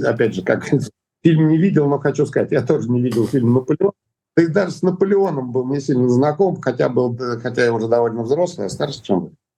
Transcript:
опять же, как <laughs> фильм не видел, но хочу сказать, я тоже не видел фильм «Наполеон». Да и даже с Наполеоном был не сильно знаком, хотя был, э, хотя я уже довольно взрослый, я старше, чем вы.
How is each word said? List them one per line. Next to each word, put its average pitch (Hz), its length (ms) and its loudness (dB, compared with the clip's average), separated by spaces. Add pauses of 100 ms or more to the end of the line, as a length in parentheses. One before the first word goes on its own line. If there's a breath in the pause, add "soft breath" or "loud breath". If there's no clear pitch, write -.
опять 113 240 0
же, 92 100 -6
как 107 220 -2
<laughs> - 580 -4
фильм 156 260 6
не 160 80 4
видел, 156 320 2
но 143 100 0
хочу 147 260 0
сказать, 120 260 -2
я 143 100 2
тоже 120 280 0
не 123 120 0
видел 117 260 0
фильм 120 260 2
«Наполеон». 151 380 0 (460)
Да 170 60 6
и 170 40 2
даже 180 260 -2
с - 80 -10
Наполеоном 185 720 0
был 127 160 -2
не 139 140 -2
сильно 123 280 0
знаком, 147 520 0
хотя 135 280 -2
был, 123 280 0
э, 120 220 -6
хотя 120 260 -2
я 117 80 2
уже 113 140 -2
довольно 117 360 0
взрослый, 143 420 -2
я 90 40 -6
старше, - 320 -8
чем 190 200 0
вы. - 100 -12 (260)